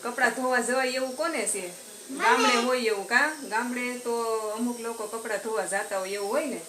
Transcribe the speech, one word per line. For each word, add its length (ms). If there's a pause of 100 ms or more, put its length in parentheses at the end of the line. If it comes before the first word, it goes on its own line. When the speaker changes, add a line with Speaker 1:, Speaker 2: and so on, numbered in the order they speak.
Speaker 1:
કપડાં 260
ધોવા 300
જવાય 280
એવું 280
કોને 320
છે? 200
Speaker 2:
મને. 560
Speaker 1:
ગામડે 320
હોય 260
એવું, 260
કાં? 420
ગામડે 480
તો 260 (260)
અમુક 300
લોકો 280
કપડાં 300
ધોવા 280
જાતા 340
હોય 100
એવું 200
હોય 160
ને 240